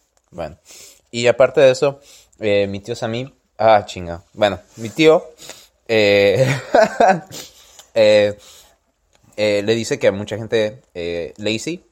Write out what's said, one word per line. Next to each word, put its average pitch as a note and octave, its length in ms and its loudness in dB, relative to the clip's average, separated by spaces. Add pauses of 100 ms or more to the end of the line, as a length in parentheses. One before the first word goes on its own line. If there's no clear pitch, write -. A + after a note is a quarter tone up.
(300)
Bueno, E2+ 280 -14 (520)
y A#2+ 160 -2
aparte B2+ 340 2
de C3+ 100 6
eso, C3+ 300 -2 (400)
eh, G2+ 260 0
mi G2 140 -8
tío A#2 160 -12
Sammy, A#2+ 360 -8 (260)
ah, G#2+ 280 4
chinga, E2+ 460 -12
bueno, G2+ 260 -2 (180)
mi A2+ 140 -12
tío, D#3+ 340 4 (640)
eh, G2+ 580 4 (280)
<laughs> - 1200 -2
eh, G#2+ 420 2 (1000)
eh, G#2 280 -2
le A2+ 100 0
dice A#2 240 -4
que A#2+ 100 0
a G2 40 2
mucha G#2 240 -8
gente, A2 460 -4 (120)
eh, E2+ 420 -8
lazy, A2 560 -8